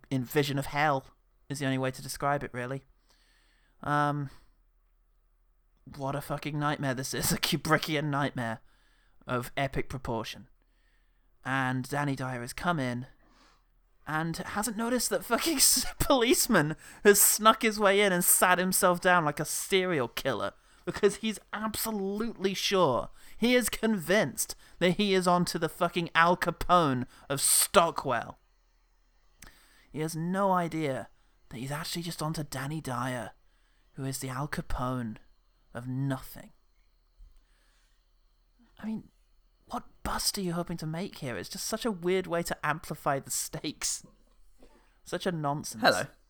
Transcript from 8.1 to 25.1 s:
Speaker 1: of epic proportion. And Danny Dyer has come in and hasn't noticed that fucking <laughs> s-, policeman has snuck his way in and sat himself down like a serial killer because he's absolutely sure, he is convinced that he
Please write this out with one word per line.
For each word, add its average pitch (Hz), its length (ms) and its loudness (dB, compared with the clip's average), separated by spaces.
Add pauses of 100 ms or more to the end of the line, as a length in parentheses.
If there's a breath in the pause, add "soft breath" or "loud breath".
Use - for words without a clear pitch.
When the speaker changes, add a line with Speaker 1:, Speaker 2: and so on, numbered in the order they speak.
Speaker 1:
of 123 300 -4
epic 139 320 -2
proportion. 117 600 -8 (960)
And 131 440 -2
Danny 143 260 -2
Dyer 127 260 -8
has 120 120 -10
come 175 260 -2
in 127 280 -4 (1000 soft breath)
and 160 300 -4
hasn't 202 400 -4
noticed 233 340 0
that 185 140 -2
fucking 285 320 0
<laughs> - 20 -2
s-, - 260 6 (140)
policeman 226 760 4 (280 loud breath)
has 208 160 10
snuck - 420 6
his 214 180 2
way 202 200 6
in 202 120 6
and 180 120 2
sat 180 340 6
himself 180 420 4
down 180 240 6
like 147 160 -2
a 156 40 0
serial 180 640 0
killer 101 440 -4 (320 soft breath)
because 202 320 2
he's 220 220 -4 (140)
absolutely 208 1000 -4
sure, 170 560 2 (260 loud breath)
he 240 180 4
is 247 140 4
convinced 185 840 0 (240 soft breath)
that 180 140 4
he 196 220 2